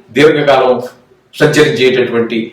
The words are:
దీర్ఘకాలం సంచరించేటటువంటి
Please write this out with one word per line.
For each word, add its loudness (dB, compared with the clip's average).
దీర్ఘకాలం 2
సంచరించేటటువంటి 0